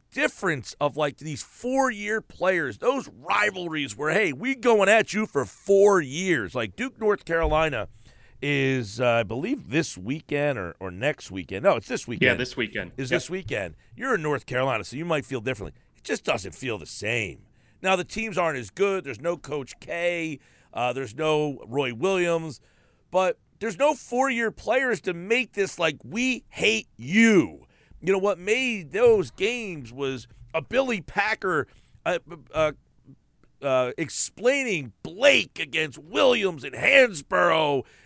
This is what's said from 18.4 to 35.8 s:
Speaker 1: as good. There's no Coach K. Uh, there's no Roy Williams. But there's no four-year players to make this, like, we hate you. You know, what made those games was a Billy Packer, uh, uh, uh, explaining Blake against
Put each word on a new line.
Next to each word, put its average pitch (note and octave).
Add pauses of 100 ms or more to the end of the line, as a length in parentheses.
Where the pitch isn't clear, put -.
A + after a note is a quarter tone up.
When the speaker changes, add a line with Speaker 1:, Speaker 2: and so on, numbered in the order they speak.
Speaker 1:
as A2+
good. F#3+
There's A#2+
no E3+
Coach C3+
K. E3+ (340)
Uh, B2
there's B2
no D3+
Roy B2+
Williams. E3 (500)
But F3+ (200)
there's G3+
no D4
four-year A#3+
players A#3+
to F#3
make G3+
this, G3
like, D#3+
we A#3
hate G#3+ (100)
you. D3+ (340)
You F3
know, G3
what F#3+
made G#3
those G#3+
games F#3
was C3 (260)
a D#3+
Billy A#3+
Packer, G3 (400)
uh, F3 (340)
uh, D3+ (880)
uh, B2+
explaining F#3+ (100)
Blake G#3+
against D#3